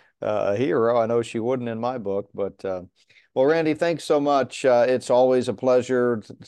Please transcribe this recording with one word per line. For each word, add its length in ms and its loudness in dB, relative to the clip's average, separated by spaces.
uh, 340 -2
a 20 -2
hero. 440 0
I 60 0
know 160 0
she 180 -8
wouldn't 280 -4
in 120 -8
my 180 -6
book, 360 -6
but, 300 -8
uh... 180 -6
Well, 120 2
Randy, 280 2
thanks 300 -2
so 160 2
much. 440 0
Uh, 220 4
it's 240 0
always 380 4
a 60 -4
pleasure. 680 0
T-, 100 -20